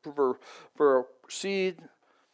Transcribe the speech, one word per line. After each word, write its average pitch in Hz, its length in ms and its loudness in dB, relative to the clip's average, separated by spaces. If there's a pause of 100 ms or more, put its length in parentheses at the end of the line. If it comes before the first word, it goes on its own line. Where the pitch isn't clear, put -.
for, 143 360 -2 (380)
for 131 300 4 (220)
seed. 190 500 -4 (560)